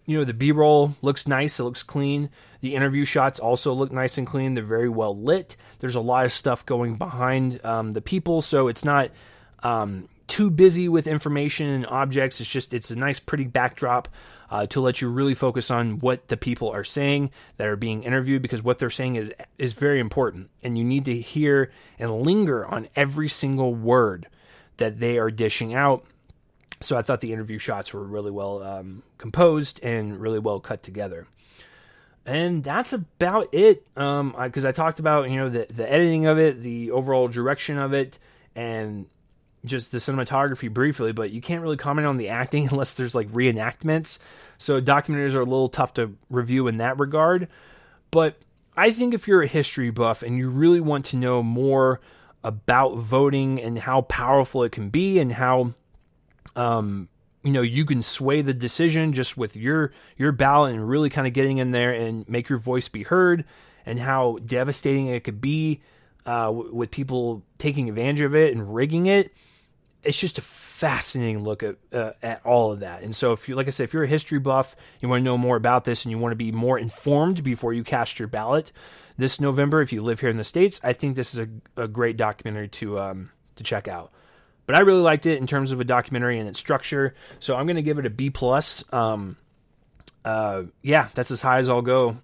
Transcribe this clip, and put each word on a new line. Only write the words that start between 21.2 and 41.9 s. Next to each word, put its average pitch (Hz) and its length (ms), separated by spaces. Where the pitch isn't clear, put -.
hear 139 520
and 117 240
linger 156 420
on - 300
every 143 340
single 135 460
word 113 540
that 110 240
they 120 180
are 110 120
dishing 113 440
out. 135 300
So 135 140
I 117 60
thought 123 180
the 113 120
interview 110 260
shots 101 340
were 101 100
really 104 280
well, 101 320
um, 95 400
composed 151 640
and 107 360
really 110 200
well 104 220
cut - 220
together. 92 440
And 156 400
that's 196 300
about 190 580
it. 196 340
Um, 143 400
I, 127 120
'cause 135 160
I 131 80
talked 160 260
about, 151 300
you 131 80
know, 131 140
the, 117 180
the 113 220
editing 160 360
of 156 120
it, 139 240
the 117 280
overall 131 380
direction 131 480
of 139 160
it, 135 260
and 110 520
just 123 300
the 123 60
cinematography 135 760
briefly, 123 400
but 107 200
you 120 100
can't 170 180
really 156 160
comment 147 300